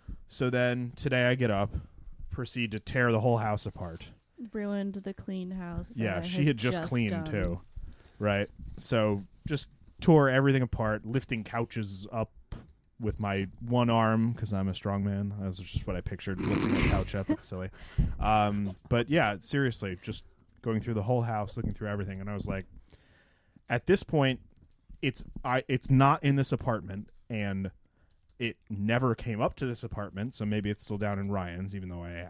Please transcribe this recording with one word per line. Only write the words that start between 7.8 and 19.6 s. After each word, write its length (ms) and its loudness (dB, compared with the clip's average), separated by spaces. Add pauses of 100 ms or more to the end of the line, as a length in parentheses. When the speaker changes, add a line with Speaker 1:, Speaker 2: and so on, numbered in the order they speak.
Speaker 1:
right? 300 0 (280)
So 440 2 (260)
just 220 -4 (320)
tore 300 8
everything 320 6
apart, 420 0
lifting 400 -2
couches 680 -4
up 180 -2 (680)
with 180 -2
my 300 0 (120)
one 300 4
arm 440 4
'cause 180 -4
I'm 160 0
a 60 0
strong 280 -2
man. 380 0
That's 180 -4
just 300 -6
what 80 -4
I 60 -4
pictured, 380 -6
lifting 340 0
the 160 4
couch 260 0
up. 140 -2
It's 140 -2
silly. 260 -8 (500)
Um, 560 2 (120)
but 200 2
yeah, 320 4
seriously, 640 -2